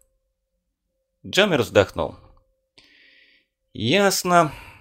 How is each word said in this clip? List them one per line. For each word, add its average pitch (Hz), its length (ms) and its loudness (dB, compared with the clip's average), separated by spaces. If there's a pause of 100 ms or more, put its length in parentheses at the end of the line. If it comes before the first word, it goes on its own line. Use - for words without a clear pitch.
(1300)
Джаммер 170 360 0
вздохнул. 92 540 0 (1600)
«Ясно. 175 800 0 (280)